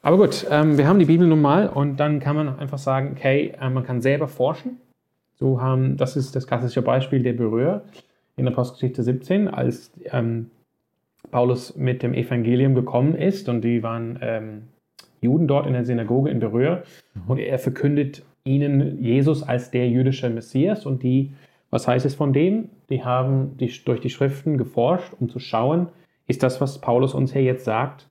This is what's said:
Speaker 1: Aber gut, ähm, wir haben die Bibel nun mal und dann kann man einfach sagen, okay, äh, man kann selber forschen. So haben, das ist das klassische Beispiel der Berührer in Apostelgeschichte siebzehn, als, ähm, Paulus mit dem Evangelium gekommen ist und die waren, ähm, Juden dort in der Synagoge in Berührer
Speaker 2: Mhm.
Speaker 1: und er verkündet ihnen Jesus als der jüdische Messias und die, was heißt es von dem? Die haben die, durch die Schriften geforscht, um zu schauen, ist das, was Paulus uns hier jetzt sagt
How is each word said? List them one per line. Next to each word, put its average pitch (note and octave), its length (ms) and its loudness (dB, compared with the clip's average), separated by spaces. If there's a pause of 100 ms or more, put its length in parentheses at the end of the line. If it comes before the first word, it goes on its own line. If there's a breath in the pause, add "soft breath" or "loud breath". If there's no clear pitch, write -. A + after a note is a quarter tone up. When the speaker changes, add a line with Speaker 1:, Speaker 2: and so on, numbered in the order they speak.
Speaker 1:
Aber E3 160 4
gut, F#3+ 300 2
ähm, D3 300 4
wir C#3 80 4
haben F#3+ 140 6
die D#3+ 60 6
Bibel E3+ 200 6
nun D#3+ 160 6
mal D#3+ 260 4
und C#3 280 -2
dann D3 240 0
kann C#3+ 160 -2
man C#3+ 240 -4
einfach C#3 180 -8
sagen, C3+ 380 -2
okay, C#3 440 0
äh, C3+ 80 -4
man B2+ 140 -2
kann B2 180 -4
selber C#3 280 0
forschen. D#3+ 480 -4 (580)
So C3 260 0
haben, C3 360 0
das C3 200 -2
ist C3+ 200 -4
das B2+ 100 -4
klassische A#2+ 360 -2
Beispiel C3 420 0
der B2 80 0
Berührer A#2+ 500 -2 (540 loud breath)
in C3 100 0
Apostelgeschichte B2 560 -2
siebzehn, F#3 460 0
als, B2 420 -4 (220)
ähm, A#2 400 -4 (800)
Paulus B2 420 0
mit B2+ 300 -2
dem B2 100 0
Evangelium B2 600 2
gekommen B2+ 400 0
ist F#3+ 320 -2
und A#2+ 140 -2
die A#2 200 0
waren, A#2 400 -8
ähm, A2 400 -8 (580)
Juden C#3+ 280 2
dort C#3+ 180 2
in C3+ 60 -2
der B2 120 -2
Synagoge A#2+ 460 0
in C3 80 -2
Berührer B2 460 0 (300 loud breath)
Speaker 2:
Mhm. F#2 120 -14
Speaker 1:
und C3 120 0
er C3+ 200 -2
verkündet C#3+ 640 -2 (220)
ihnen C#3 580 0
Jesus C#3 400 2
als B2 300 -4
der B2 160 0
jüdische C3 420 0
Messias C#3+ 560 -2
und C3 160 -4
die, C3+ 300 0 (380 loud breath)
was - 180 -2
heißt B2+ 180 2
es C3+ 80 0
von C#3+ 180 0
dem? F#3 360 2 (220)
Die C3 140 -4
haben C3 520 0
die, B2+ 100 -4 (180)
durch A#2+ 140 0
die B2 120 -4
Schriften C#3 460 -2
geforscht, C3 640 0
um A#2 100 -4
zu A#2+ 120 -10
schauen, D3+ 480 0 (400 soft breath)
ist B2+ 160 0
das, B2+ 160 0
was C#3 200 -2
Paulus C3 320 2
uns C3+ 200 0
hier C#3 100 2
jetzt B2+ 220 0
sagt A#2+ 460 -4